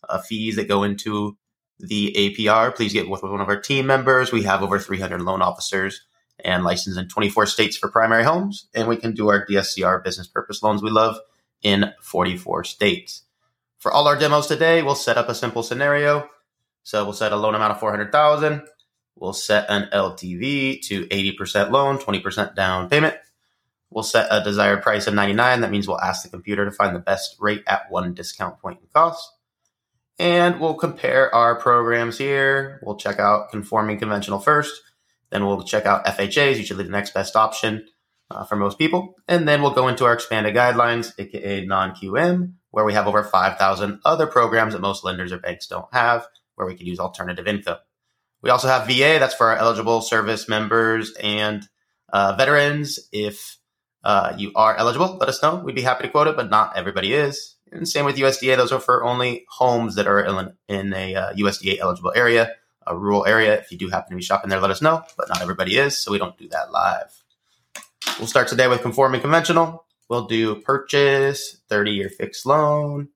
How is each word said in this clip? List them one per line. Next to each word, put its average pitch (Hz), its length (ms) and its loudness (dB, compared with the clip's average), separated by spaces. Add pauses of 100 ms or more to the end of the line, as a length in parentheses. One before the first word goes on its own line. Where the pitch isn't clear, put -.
uh, - 120 -2
fees 110 380 -6
that 107 100 -4
go 101 160 2
into 104 540 -4 (420)
the 101 380 -2
A 101 140 2
P 107 180 -2
R, 113 240 4
please 110 180 -2
get 101 160 0
with 95 160 -6
one 98 160 -6
of 95 80 -4
our 101 140 -2
team 135 240 -2
members. 131 480 2
We 110 100 2
have 98 180 2
over 98 160 0
three 98 220 -4
hundred 90 220 -4
loan 95 200 -2
officers 95 600 -2 (420)
and 90 220 0
licensed 90 340 -2
in 92 80 -8
twenty-four 104 380 0
states 104 320 -2
for 101 100 -6
primary 113 380 4
homes, 185 500 -2
and 113 140 -2
we 117 80 0
can 113 160 -4
do 107 160 0
our 101 160 2
D 101 100 -2
S 98 180 0
C 95 100 -4
R 90 180 2
business 92 260 -8
purpose - 340 -8
loans 104 220 0
we 107 60 -2
love 110 280 2 (440)
in 101 400 2
forty-four 90 640 -4
states. - 580 -2 (540)
For - 140 -2
all 147 160 4
our 143 100 4
demos 147 300 2
today, 165 340 4
we'll 143 140 0
set 117 220 0
up 120 120 0
a 113 60 -4
simple 117 280 -4
scenario. 147 680 0 (540)
So 104 200 -2
we'll 101 100 -6
set 107 180 0
a 104 60 0
loan 107 180 0
amount 107 160 2
of 104 80 -4
four 107 120 -2
hundred 104 200 -4
thousand. 151 520 4 (520)
We'll 92 160 -8
set 104 380 0
an 101 240 -2
L 95 220 0
T 90 200 -10
V 135 440 -2
to 98 320 -6
eighty 98 200 -2
percent 101 400 -2
loan, 139 260 2
twenty 101 220 -4
percent 98 360 -4
down 92 340 -2
payment. 151 260 2 (760)
We'll 110 140 -6
set - 280 2
a 107 120 2
desired 101 380 2
price 107 260 0
of 101 60 -2
ninety-nine. 113 480 2
That 101 100 -2
means 101 160 -2
we'll 92 140 -4
ask 92 220 -4
the - 60 -18
computer 101 360 -4
to 101 60 -4
find 101 220 0
the 87 60 -6
best - 400 -4
rate 104 280 -2
at 98 220 -2
one 90 240 -4
discount 90 460 -10
point 87 220 -12
in - 120 -20
cost. 165 360 0 (880)
And 175 420 2
we'll 156 160 -2
compare 131 580 0
our 117 220 6
programs 117 640 2
here. 139 640 0
We'll 104 140 -8
check 104 220 -4
out 104 320 2
conforming 107 480 -2
conventional 101 400 -4
first. 147 420 0 (480)
Then 101 160 -2
we'll 98 180 -2
check 107 220 -2
out 101 220 0
F 101 120 -4
H 98 180 -2
As, 139 200 2
usually 98 260 -8
the 87 60 -10
next 101 240 -6
best 98 240 -2
option, 110 480 0 (440)
uh, 101 140 -12
for 104 140 -6
most 101 200 -2
people. 175 380 -2 (140)
And 165 180 2
then 147 140 2
we'll 143 100 2
go 127 160 2
into 123 160 0
our 120 80 6
expanded 110 420 -2
guidelines, 120 640 2
A 98 80 -10
K 98 360 -8
A 92 40 -10
non-Q 95 520 -2
M, 180 400 0 (140)
where 107 120 0
we 107 80 2
have 104 160 2
over 104 160 2
five - 340 2
thousand 98 460 0
other 156 240 2
programs 113 460 2
that 92 80 -8
most 98 240 -4
lenders 90 260 -6
or 87 60 -8
banks 87 300 -10
don't 90 260 -10
have, 120 340 2 (280)
where 95 120 -6
we 90 80 -10
can 90 100 -18
use 87 140 -8
alternative 90 480 -8
income. 101 300 -4 (640)
We 117 80 0
also 123 180 4
have 127 200 2
V 127 160 2
A, 156 160 6
that's 131 160 2
for 117 120 4
our 113 80 4
eligible 113 460 2
service 110 480 -2
members 110 640 0
and, 107 480 -4 (480)
uh, 98 240 2
veterans. 143 640 2 (140)
If, 104 440 -8 (460)
uh, 98 340 2
you 101 160 -8
are 110 220 4
eligible, 135 420 0
let 180 120 0
us - 120 -4
know. 160 140 2
We'd 143 200 -8
be 131 60 -2
happy 123 220 0
to 139 60 -6
quote 151 180 2
it, 156 80 0
but 117 140 -2
not 107 260 2
everybody 98 380 -2
is. 143 420 -2 (160)
And - 160 -8
same 147 180 -2
with 135 120 -2
U 135 80 2
S 131 140 2
D 127 100 0
A. 131 80 4
Those 123 140 2
are 135 80 0
for 123 240 2
only 123 440 -2
homes 117 460 0
that 101 140 0
are 101 140 4
in, 92 320 -2 (140)
in 98 240 -4
a, 95 220 -6
uh, 95 220 -4
U 101 120 2
S 98 120 -2
D 95 180 0
A - 40 -6
eligible 90 340 -2
area, 117 360 4 (360)
a 85 100 -6
rural 101 300 2
area. 107 320 4
If - 120 -14
you 87 60 -16
do 90 120 -6
happen 92 200 -4
to 90 60 -10
be 90 80 -8
shopping 98 260 -2
there, 95 100 2
let 95 120 2
us 95 100 -4
know, 160 220 2 (120)
but - 140 -6
not 90 120 -4
everybody 92 360 -2
is, 139 180 2
so - 160 -6
we 101 60 -2
don't 101 180 -4
do - 120 -20
that 78 240 -6
live. - 520 -4 (920)
We'll 113 80 -8
start 120 220 2
today 127 200 2
with 123 140 2
conforming 131 400 2
conventional. 165 640 2 (240)
We'll 120 160 -4
do 110 360 0
purchase, 139 1080 0
thirty-year 101 400 0
fixed - 380 -10
loan 147 680 0